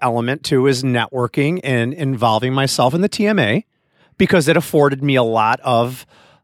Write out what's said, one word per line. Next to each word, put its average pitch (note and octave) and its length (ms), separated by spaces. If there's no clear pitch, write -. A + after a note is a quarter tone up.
element, A#2+ 400
too, C3+ 240
is C3 160
networking B2+ 800
and B2+ 320
involving B2 580
myself C3+ 400
in E3+ 80
the G#3 80
T - 160
M G#3 140
A, A#2+ 260
because F3 280
it D#3 80
afforded C#3+ 480
me C#3+ 120
a B2 80
lot A2+ 380
of B2 440